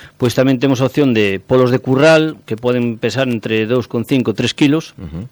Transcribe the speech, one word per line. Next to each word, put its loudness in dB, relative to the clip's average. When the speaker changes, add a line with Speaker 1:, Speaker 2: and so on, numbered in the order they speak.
Speaker 1:
pois 0
tamén 2
temos 0
a 2
opción 2
de 0
polos 2
de 0
curral, 2
que -8
poden -2
pesar -2
entre -2
dous -2
con -4
cinco 0
e -6
tres -2
quilos, 0
Speaker 2:
Ujú. -12